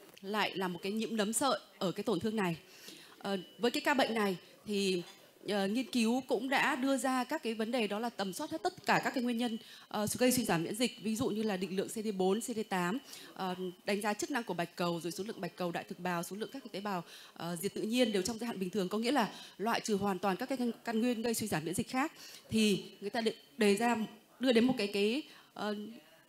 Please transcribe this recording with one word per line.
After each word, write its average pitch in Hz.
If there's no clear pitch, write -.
lại 196
là 185
một 170
cái 196
nhiễm 220
nấm 214
sợi 262
ở 180
cái 202
tổn 202
thương 220
này. 180
Ờ, 196
với 233
cái 294
ca 302
bệnh 226
này 202
thì 196
Ờ, 196
nghiên 226
cứu 233
cũng 262
đã 262
đưa 269
ra 262
các 302
cái 226
vấn 220
đề 240
đó 202
là 233
tầm 196
soát 302
hết 320
tất 359
cả 226
các 233
cái 247
nguyên 240
nhân, 226
ờ, 208
gây 254
suy 247
giảm 170
miễn 170
dịch, 233
ví 220
dụ 247
như 208
là 214
định 180
lượng 190
C -
D 220
bốn, 190
C -
D 226
tám, 185
ờ, 185
đánh 202
giá 208
chức 330
năng 240
của 185
bạch 170
cầu, 175
rồi 170
số 190
lượng 226
bạch 175
cầu, 175
đại 170
thực -
bào, 180
số 185
lượng 214
các 269
cái 262
tế 180
bào, 196
ờ, 175
diệt 185
tự -
nhiên 226
đều 196
trong 233
giới 233
hạn 233
bình 185
thường, 185
có 208
nghĩa 226
là 240
loại 214
trừ 220
hoàn 196
toàn 190
các 240
cái 269
căn, 240
căn 226
nguyên 233
gây 233
suy 220
giảm 160
miễn 165
dịch 233
khác. 269
Thì 214
người 202
ta 240
đề, 220
đề 202
ra, 233
đưa 254
đến 226
một 254
cái, 202
cái, 202
ờ, 208